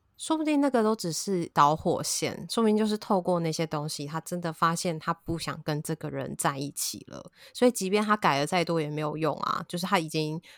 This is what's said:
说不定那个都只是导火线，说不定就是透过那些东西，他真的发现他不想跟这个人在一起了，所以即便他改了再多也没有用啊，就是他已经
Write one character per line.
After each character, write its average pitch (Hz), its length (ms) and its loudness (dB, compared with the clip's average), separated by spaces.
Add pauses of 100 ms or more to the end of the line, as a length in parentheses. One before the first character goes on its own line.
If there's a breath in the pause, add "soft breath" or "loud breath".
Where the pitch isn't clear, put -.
(160)
说 - 220 -2
不 311 60 0
定 294 180 4
那 285 80 4
个 240 120 4
都 214 140 2
只 170 160 -4
是 180 420 -2
导 151 220 8
火 - 260 0
线， - 480 -4
说 233 140 0
不 220 40 6
定 214 100 4
就 214 100 2
是 214 100 0
透 196 240 0
过 175 200 2
那 165 100 0
些 160 160 -2
东 151 200 -4
西， 151 180 -6
他 156 160 -6
真 175 180 -6
的 165 140 -4
发 165 200 2
现 165 240 -2
他 170 160 -2
不 - 240 -4
想 151 260 -6
跟 156 200 -2
这 165 120 -4
个 151 140 -8
人 139 280 -6
在 139 200 0
一 139 140 -6
起 - 380 -8
了， - 200 -14 (240 soft breath)
所 247 140 4
以 240 40 6
即 190 180 -2
便 208 120 2
他 214 140 4
改 151 240 4
了 151 80 0
再 180 160 2
多 165 160 0
也 147 100 -2
没 151 120 -4
有 151 160 -4
用 156 180 0
啊， - 320 -4
就 180 100 -6
是 170 80 -4
他 190 140 2
已 165 80 -2
经 156 340 -2 (160 soft breath)